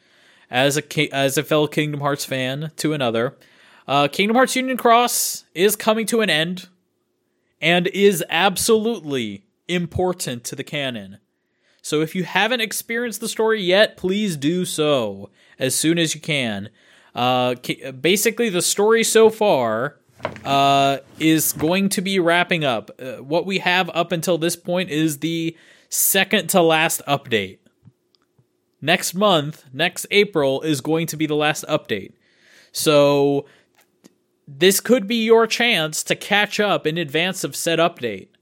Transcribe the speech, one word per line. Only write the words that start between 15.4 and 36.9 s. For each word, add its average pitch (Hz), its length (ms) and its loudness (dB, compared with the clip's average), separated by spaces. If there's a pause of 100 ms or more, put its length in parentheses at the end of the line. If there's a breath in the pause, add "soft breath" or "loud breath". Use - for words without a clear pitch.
as 131 160 -2
soon 165 240 0
as 160 160 -2
you 151 60 -12
can. 113 500 -4 (440 soft breath)
Uh, 123 460 0
ki-, - 300 -8
basically, 202 580 0
the 175 140 0
story 220 420 2
so 220 240 6
far, 143 680 0 (480)
uh, 139 540 4 (200)
is 160 360 2
going 180 360 0
to 196 100 -2
be 190 180 -2
wrapping 170 460 2
up. 113 260 -2 (100)
Uh, 127 160 -12
what 147 300 -4
we 190 120 -2
have 180 360 0
up 170 180 -2
until 170 260 0
this 170 180 -2
point 180 340 -4
is 151 280 -2
the 165 380 -4 (320 soft breath)
second 190 600 0
to 190 140 4
last 160 460 2
update. 113 500 -2 (1200)
Next 170 320 -2
month, 170 580 0
next 165 380 -4
April, 147 520 2
is 151 180 -2
going 160 280 -2
to 156 80 -10
be 156 100 -2
the 147 80 -4
last 151 340 -2
update. 117 440 -6 (600 soft breath)
So 143 720 4 (1000 soft breath)
this 165 340 2
could 226 260 2
be 226 180 -2
your 226 220 4
chance 202 580 -2
to - 120 -2
catch 208 440 -2
up 185 260 0
in 156 120 0